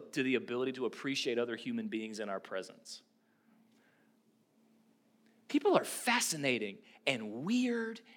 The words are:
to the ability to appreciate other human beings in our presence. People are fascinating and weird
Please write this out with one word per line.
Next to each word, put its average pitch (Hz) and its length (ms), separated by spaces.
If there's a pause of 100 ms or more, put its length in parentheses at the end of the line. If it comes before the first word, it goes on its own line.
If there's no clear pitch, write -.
(120)
to 143 100
the 131 140
ability 123 380
to 131 120
appreciate 131 540
other 120 160
human 113 320
beings 110 320
in 104 100
our 95 100
presence. - 600 (2500)
People 330 280
are - 80
fascinating 139 920 (300)
and 113 360
weird 233 580 (160)